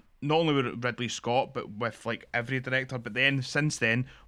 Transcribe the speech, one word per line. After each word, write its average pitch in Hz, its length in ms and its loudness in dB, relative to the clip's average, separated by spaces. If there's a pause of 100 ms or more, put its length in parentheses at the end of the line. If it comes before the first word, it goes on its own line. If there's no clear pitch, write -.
(220)
not 151 180 2
only 160 140 4
with 120 300 0
Ridley 120 260 -2
Scott, 120 440 0
but - 160 -6
with, 107 360 -6
like, - 280 -6
every 123 260 -2
director. 131 380 -2
But 113 160 -8
then, 135 280 4
since 147 360 0
then, 120 280 2 (220)